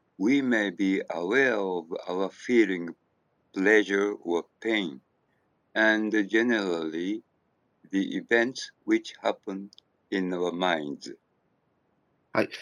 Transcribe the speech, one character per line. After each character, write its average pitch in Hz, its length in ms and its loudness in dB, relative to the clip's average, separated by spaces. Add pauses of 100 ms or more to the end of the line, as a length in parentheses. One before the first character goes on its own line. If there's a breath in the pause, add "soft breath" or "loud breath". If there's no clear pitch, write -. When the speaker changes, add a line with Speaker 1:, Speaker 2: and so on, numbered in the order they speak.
(160)
Speaker 1:
we 135 240 2
may 113 300 2
be 95 380 0
aware 110 480 0
of 90 360 -4 (140)
our 92 240 -4
feeling 95 640 2 (580)
pleasure 101 720 2
or 85 220 -2 (160)
pain, 98 400 -4 (720)
and 110 380 2 (160)
generally 98 920 0 (680)
the 98 260 -2
events 117 540 0 (140)
which 110 360 -2
happen 98 500 -4 (400)
in 95 220 -2
our 87 200 -2
minds. 82 600 -4 (1200)
Speaker 2:
は 110 100 0
い。 98 60 -4 (140)